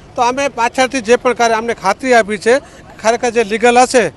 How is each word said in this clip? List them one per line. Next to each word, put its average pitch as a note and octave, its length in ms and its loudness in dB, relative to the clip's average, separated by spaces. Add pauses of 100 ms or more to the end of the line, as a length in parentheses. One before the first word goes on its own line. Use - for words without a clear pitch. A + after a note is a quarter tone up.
(160)
તો B3+ 60 -2
અમે C4 260 -2
પાછળથી B3 540 -2
જે A3+ 140 2
પણ B3 180 -2
કરે A#3 200 0
અમને A3+ 200 -4
ખાતરી G#3 400 -2
આપી G#3+ 240 2
છે A#3+ 220 0
કે - 420 -18
ખરેખર A#3 280 0
જે A3+ 140 -2
લીગલ A3+ 360 2
હશે B3 380 2